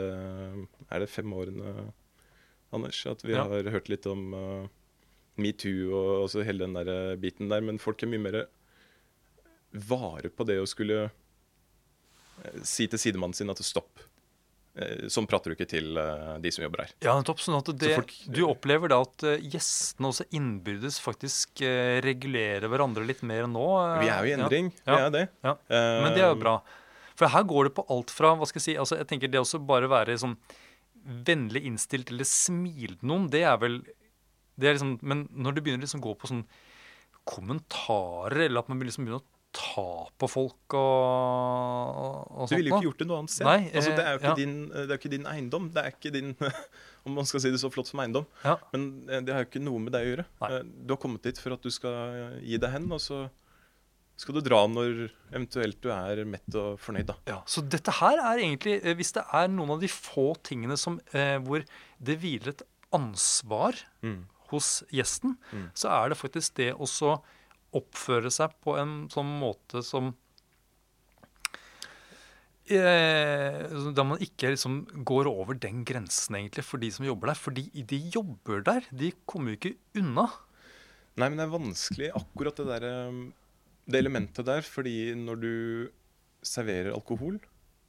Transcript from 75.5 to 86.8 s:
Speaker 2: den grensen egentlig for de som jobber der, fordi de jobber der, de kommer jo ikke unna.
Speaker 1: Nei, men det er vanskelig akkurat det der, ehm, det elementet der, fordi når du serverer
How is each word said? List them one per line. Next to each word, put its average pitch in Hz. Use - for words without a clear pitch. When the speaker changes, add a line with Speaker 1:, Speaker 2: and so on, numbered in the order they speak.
Speaker 2:
den 120
grensen 110
egentlig 104
for 123
de 113
som 135
jobber 117
der, 151
fordi 135
de 139
jobber 127
der, 240
de 143
kommer 127
jo -
ikke 190
unna. 185
Speaker 1:
Nei, 123
men 151
det 160
er 160
vanskelig 131
akkurat 147
det 147
der, 117
ehm, 123
det 123
elementet 127
der, 143
fordi 117
når 117
du 113
serverer 101